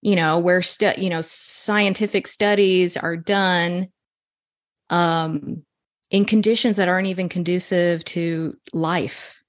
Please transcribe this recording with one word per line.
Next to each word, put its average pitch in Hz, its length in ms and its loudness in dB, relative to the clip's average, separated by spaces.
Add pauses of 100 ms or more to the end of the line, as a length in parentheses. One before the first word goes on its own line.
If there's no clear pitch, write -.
You 202 160 2
know, 160 220 2
where 180 240 4
stu-, 214 340 0
you 190 140 -2
know, 165 100 -4
scientific 202 1040 -2
studies 190 680 2
are 170 200 -4
done, 180 720 0 (1000)
um, 160 720 -2 (480)
in 196 140 4
conditions 220 520 2
that 190 120 0
aren't 185 200 0
even 185 200 -4
conducive 175 760 0
to 165 500 -4 (180)
life. - 760 -4